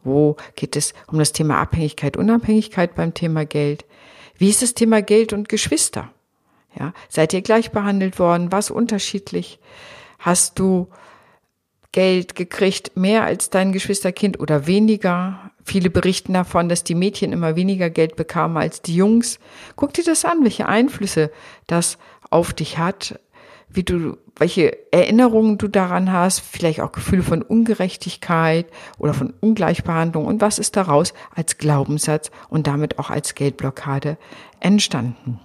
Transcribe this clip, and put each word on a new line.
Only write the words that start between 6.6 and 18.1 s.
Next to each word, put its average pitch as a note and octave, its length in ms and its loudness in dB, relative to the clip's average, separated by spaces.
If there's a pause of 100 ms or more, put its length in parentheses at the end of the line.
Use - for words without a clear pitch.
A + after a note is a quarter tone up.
Ja, D#3 140 -8 (160)
seid D#3 240 0
ihr F#3 80 -2
gleich A3+ 300 2
behandelt G3 480 -2
worden? F3 340 2
Was G#3 180 -2
unterschiedlich? G3 880 -4 (580)
Hast - 400 0
du F#3 300 2 (1040)
Geld F#3 440 0
gekriegt, F#3+ 600 -4
mehr G3+ 280 2
als - 260 -2
dein F#3+ 240 2
Geschwisterkind F#3+ 680 -2
oder D3 260 0
weniger? F#3+ 840 0 (140)
Viele F#3 240 0
berichten F#3 440 0
davon, F3 360 0
dass E3+ 140 0
die E3+ 120 -2
Mädchen G3 380 -2
immer D#3+ 220 0
weniger F3+ 340 0
Geld E3 260 0